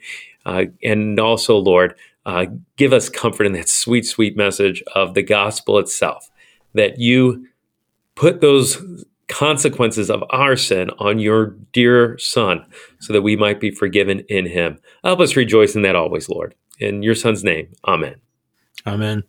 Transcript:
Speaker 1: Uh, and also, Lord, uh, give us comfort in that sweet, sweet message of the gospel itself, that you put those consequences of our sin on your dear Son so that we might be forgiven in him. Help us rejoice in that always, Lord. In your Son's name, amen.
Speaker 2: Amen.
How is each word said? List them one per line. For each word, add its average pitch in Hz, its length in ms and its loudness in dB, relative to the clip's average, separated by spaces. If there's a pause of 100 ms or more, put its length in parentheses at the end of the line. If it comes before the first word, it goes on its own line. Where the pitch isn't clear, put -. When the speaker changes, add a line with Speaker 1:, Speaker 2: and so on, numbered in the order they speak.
(440)
Speaker 1:
Uh, 92 200 -2 (180)
and 107 380 -2
also, 110 380 2
Lord, 90 360 4 (300)
uh, 92 220 -4 (300)
give 135 160 2
us 123 160 4
comfort - 380 -2
in 98 60 -2
that 85 160 -8
sweet, 117 380 0
sweet 104 300 -2
message 98 460 -2 (140)
of 92 180 -2
the 101 80 0
gospel 104 560 0
itself, - 520 -4 (440)
that 107 240 0
you 123 480 2 (680)
put 170 240 2
those 139 420 4 (460)
consequences 127 840 -2
of - 200 -2
our 131 260 2
sin 92 420 -2
on 104 200 0
your 107 280 2 (260)
dear 120 460 4
Son 98 460 -2 (360)
so - 120 -10
that 104 100 4
we 107 140 2
might 104 240 0
be 107 100 -2
forgiven 98 580 0
in 95 180 -2
him. 85 320 -4 (260)
Help 180 160 0
us 156 160 2
rejoice 107 400 4
in 104 60 -2
that 95 140 2
always, 82 320 -4
Lord. - 260 -8 (240)
In 101 240 -6
your 110 120 2
Son's 110 300 -2
name, 80 240 -4 (180)
amen. 80 300 -2 (720)
Speaker 2:
Amen. 104 420 -4